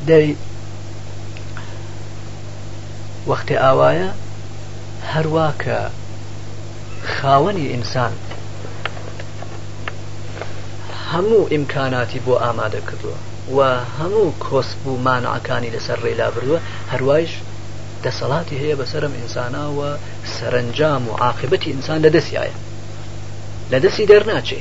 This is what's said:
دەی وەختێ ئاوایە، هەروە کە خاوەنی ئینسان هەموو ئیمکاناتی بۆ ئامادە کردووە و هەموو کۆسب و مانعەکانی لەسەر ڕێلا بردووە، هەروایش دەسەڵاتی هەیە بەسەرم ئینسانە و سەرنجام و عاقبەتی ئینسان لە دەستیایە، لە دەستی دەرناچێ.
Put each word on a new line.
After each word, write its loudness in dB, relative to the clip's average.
دەی 8
وەختێ 0
ئاوایە، 6
هەروە 2
کە 0
خاوەنی 4
ئینسان 0
هەموو 4
ئیمکاناتی 0
بۆ 6
ئامادە 0
کردووە -6
و 6
هەموو 2
کۆسب 0
و -2
مانعەکانی 0
لەسەر -2
ڕێلا 2
بردووە، 2
هەروایش 2
دەسەڵاتی -2
هەیە 2
بەسەرم -2
ئینسانە -4
و -2
سەرنجام 2
و -2
عاقبەتی 2
ئینسان -2
لە 12
دەستیایە، 0
لە 4
دەستی 4
دەرناچێ. 6